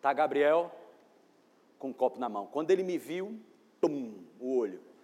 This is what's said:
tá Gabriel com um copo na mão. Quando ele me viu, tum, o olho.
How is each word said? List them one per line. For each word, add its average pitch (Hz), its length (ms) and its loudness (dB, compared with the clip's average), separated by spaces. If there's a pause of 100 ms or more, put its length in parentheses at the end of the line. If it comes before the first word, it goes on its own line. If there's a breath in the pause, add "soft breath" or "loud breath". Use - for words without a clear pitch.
tá 139 100 2
Gabriel 147 600 2 (1040)
com 135 120 -8
um 120 40 -8
copo 127 260 0
na 123 80 -4
mão. 104 200 -6
Quando 156 240 0
ele 190 120 4
me 180 140 -2
viu, 190 420 -6 (400)
tum, 123 440 -2 (160)
o 127 180 0
olho. 95 240 -2 (220)